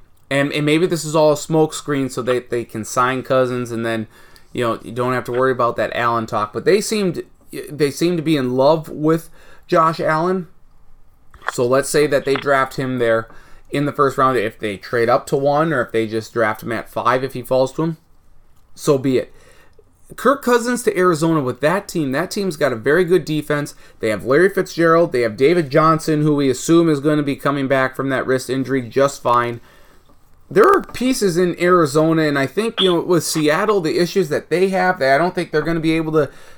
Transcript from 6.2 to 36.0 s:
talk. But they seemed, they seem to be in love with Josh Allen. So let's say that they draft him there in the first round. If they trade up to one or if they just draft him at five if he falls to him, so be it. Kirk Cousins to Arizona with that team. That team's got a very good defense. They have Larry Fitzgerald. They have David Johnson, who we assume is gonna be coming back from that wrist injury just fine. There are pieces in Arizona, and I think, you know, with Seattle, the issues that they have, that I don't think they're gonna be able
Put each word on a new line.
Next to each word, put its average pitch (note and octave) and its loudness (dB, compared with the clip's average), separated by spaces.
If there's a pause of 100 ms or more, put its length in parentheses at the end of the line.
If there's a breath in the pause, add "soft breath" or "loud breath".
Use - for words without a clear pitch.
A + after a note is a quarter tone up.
talk. G#2 -4
But A2+ -8
they F#3 4
seemed, F#3+ -2 (460)
they C#3+ 0
seem F3 -2
to D#3 -4
be D#3 0
in B2+ -2
love D3+ 2
with D#3+ -2 (380 soft breath)
Josh D#3+ 2
Allen. E3 -2 (1040)
So B2 0
let's C3+ 0
say D3+ 2
that C3+ 0
they C#3 0
draft C3+ 0
him B2+ -4
there A2+ 0 (420 soft breath)
in C#3+ -2
the C#3+ -2
first C#3 2
round. C3 2
If G#2+ -4
they G#2 -6
trade A#2 -2
up B2+ 2
to D3+ -2
one C#3+ 0
or B2+ 0
if - -6
they A2+ 0
just G#2+ -8
draft A2 -2
him A2+ -8
at G#2+ -8
five A#2+ -2
if C3 -8
he B2 -8
falls C3 0
to D#3 -4
him, E3 -4 (800)
so C#3+ 0
be B2+ 0
it. - -4 (840 soft breath)
Kirk C#4 0
Cousins A#3+ 0
to - 0
Arizona E3 2
with B2 -6
that F#3 0
team. D3 -4
That D#3+ -4
team's F#3+ -4
got C#3 0
a A#2 -6
very C#3+ 2
good E3+ 2
defense. D3 -4 (260 soft breath)
They A2 -2
have G2 -4
Larry D3+ 4
Fitzgerald. E3+ 2
They B2 0
have A2 -2
David D3+ 2
Johnson, D#3 2
who D3+ 2
we C#3 2
assume E3 4
is D3 0
gonna D3+ 0
be C#3 -2
coming C#3+ -2
back C3 0
from C3+ -4
that C3 -2
wrist B2+ -2
injury C3 -4
just C#3 0
fine. A#2+ 0 (920 soft breath)
There G3+ 6
are F#4 4
pieces A3+ -2
in F3+ 0
Arizona, D#3+ 4
and C#3+ 0
I C3+ 0
think, A3 -4
you F#3 4
know, E3 2
with E3+ 0
Seattle, F3+ 0
the D#3 -2
issues E3+ 0
that C3 -4
they F3+ 2
have, F#3 0
that C3+ 4
I C#3+ 4
don't F3 0
think E3+ -4
they're D3+ 0
gonna E3 -2
be D#3+ 0
able D#3 -2